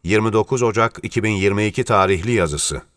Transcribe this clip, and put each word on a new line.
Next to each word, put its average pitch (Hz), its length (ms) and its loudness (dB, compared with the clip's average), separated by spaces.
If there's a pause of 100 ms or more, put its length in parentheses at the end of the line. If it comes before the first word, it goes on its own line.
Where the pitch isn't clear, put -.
yirmi 107 280 0
dokuz 120 300 0
Ocak 113 400 0
iki 110 200 -4
bin 110 80 0
yirmi 101 340 0
iki 107 200 -2
tarihli 95 480 2
yazısı. 73 500 -2 (140)